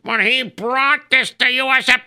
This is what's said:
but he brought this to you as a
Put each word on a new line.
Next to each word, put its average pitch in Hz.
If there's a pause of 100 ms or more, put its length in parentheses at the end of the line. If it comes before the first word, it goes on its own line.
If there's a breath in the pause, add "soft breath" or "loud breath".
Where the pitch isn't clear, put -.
but 220
he 254
brought 262
this 262 (100)
to 247
you 262
as 262
a 247